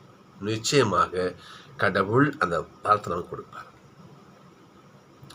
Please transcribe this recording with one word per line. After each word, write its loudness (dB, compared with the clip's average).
நிச்சயமாக 2
கடவுள் 2
அந்த 0
வரத்தை 0
நமக்கு -6
கொடுப்பார். -14